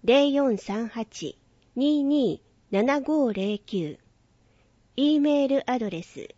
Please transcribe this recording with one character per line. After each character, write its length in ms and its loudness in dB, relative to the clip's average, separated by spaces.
零 260 4
四 260 2
三 300 -6
八、 500 -10
二 300 0
二 360 0
七 300 2
五 320 0
零 260 -4
九。 400 -6
E 240 2
メ 280 2
ー 20 0
ル 200 0
ア 120 -2
ド 100 -4
レ 140 -8
ス 320 -16